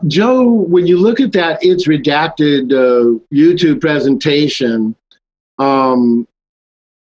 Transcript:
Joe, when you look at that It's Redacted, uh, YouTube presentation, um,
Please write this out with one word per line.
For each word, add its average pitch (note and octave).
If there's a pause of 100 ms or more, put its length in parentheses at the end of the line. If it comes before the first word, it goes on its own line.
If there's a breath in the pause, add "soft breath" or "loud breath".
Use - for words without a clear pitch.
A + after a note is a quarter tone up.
Joe, A#3+
when F3+
you F3
look A3+
at C4
that E3
It's F3+
Redacted, D3
uh, B2 (140)
YouTube D#3
presentation, C3+ (640 soft breath)
um, B2+ (760)